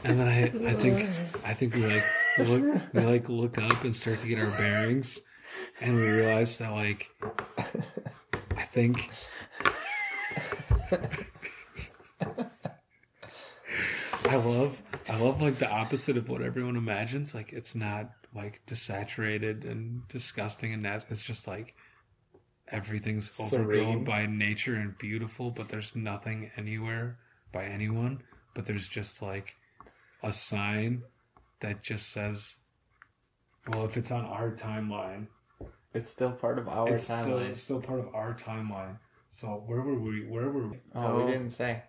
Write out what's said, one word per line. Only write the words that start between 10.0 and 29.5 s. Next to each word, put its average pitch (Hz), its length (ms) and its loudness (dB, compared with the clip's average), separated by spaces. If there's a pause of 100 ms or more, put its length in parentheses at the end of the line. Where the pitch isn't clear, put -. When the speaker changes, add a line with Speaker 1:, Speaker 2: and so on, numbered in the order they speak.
Speaker 1:
I 131 100 6
love, 120 440 4 (280)
I 110 100 2
love, 135 240 4
like, 135 160 4
the 117 120 2
opposite 123 460 2
of 117 120 0
what 123 140 -2
everyone 123 340 -2
imagines. 117 580 -2
Like, 107 180 -8
it's 113 220 -6
not, 107 360 -2 (240)
like, 104 320 -10
desaturated 107 1040 -4
and 117 380 -6
disgusting 110 640 -6
and 107 100 -4
nasty. 104 300 -4
It's 107 100 -6
just, - 240 -8
like, 107 280 -8 (960)
everything's 107 680 -2
overgrown 110 540 4
Speaker 2:
Serene. 120 120 0
Speaker 1:
by 104 220 2
nature 107 500 0
and 101 200 -2
beautiful, 113 540 -4
but 113 180 -8
there's 107 260 -8
nothing 110 640 -4
anywhere 113 640 -4 (340)
by 95 120 -6
anyone. 110 580 -2 (320)
But 110 120 -6
there's 98 220 -4
just, - 320 -8
like, 98 360 -8 (680)